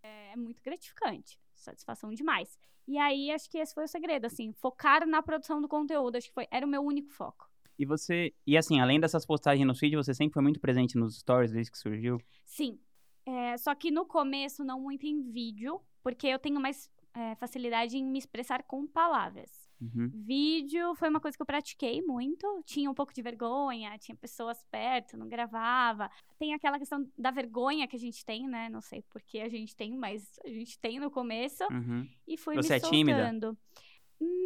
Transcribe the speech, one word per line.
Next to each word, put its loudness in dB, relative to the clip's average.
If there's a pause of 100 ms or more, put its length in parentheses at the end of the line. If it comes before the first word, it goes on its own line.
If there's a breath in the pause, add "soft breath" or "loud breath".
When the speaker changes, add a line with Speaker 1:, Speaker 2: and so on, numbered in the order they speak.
Speaker 1:
é, -18
é -14
muito -10
gratificante. -8 (140)
Satisfação -14
demais. -2 (300)
E -2
aí, 2
acho -4
que -6
esse -4
foi -4
o -4
segredo, -2
assim, -6
focar 4
na 4
produção -2
do -2
conteúdo. 0
Acho -6
que -20
foi, -6
era -2
o 0
meu 2
único -2
foco. -12 (300)
Speaker 2:
E 0
você, 0 (100)
e 8
assim, 6
além 8
dessas 4
postagens 6
no 4
feed, 2
você 2
sempre 2
foi 4
muito 6
presente 4
nos 0
stories 6
desde -2
que -16
surgiu? -2 (240 soft breath)
Speaker 1:
Sim. -6 (460)
É, -4
só 0
que -2
no 2
começo, -2
não -4
muito -8
em -2
vídeo, -6 (220)
porque -4
eu 2
tenho 0
mais, -4 (240)
é, -8
facilidade -2
em 0
me -2
expressar -4
com -6
palavras. 0 (100)
Speaker 2:
Uhum. -2
Speaker 1:
Vídeo 0
foi 0
uma 4
coisa -6
que -6
eu -4
pratiquei -4
muito, -2 (180)
tinha -2
um -4
pouco -2
de -8
vergonha, -4
tinha -18
pessoas -10
perto, -2
não -10
gravava. 0 (300 soft breath)
Tem -2
aquela 0
questão -4
da 0
vergonha 0
que -10
a -6
gente -10
tem, -6
né? -6
Não -10
sei -14
por -18
que -10
a -6
gente -8
tem, -8
mas -8
a -12
gente -10
tem -4
no -4
começo. -4
Speaker 2:
Uhum. -2 (200)
Speaker 1:
E -4
fui -4
Speaker 2:
Você 2
Speaker 1:
me 6
Speaker 2:
é 4
tímida? 6
Speaker 1:
soltando. -2 (880 soft breath)